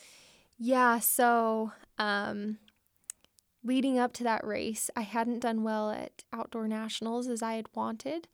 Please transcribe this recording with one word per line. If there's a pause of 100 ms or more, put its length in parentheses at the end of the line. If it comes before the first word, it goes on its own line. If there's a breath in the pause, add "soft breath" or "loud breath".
(580 loud breath)
Yeah,
so, (260 loud breath)
um, (1040)
leading
up
to
that
race,
I
hadn't
done
well
at (120)
outdoor
nationals
as
I
had
wanted.